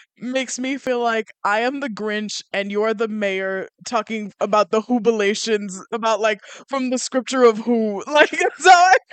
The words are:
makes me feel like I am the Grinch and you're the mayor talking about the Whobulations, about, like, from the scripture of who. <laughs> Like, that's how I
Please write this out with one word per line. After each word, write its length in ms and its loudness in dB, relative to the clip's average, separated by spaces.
makes 400 -6
me 200 -4
feel 240 -2
like 240 0
I 160 0
am 220 -2
the 80 -6
Grinch 520 -6
and 180 -4
you're 220 0
the 160 -2
mayor 580 -4
talking 540 -6
about 320 0
the 100 2
Whobulations, 960 0
about, 300 -2
like, 180 0
from 200 -4
the 80 0
scripture 460 0
of 160 6
who. 460 -2
<laughs> 20 -12
Like, 240 4
that's 340 -4
how 60 10
I 40 6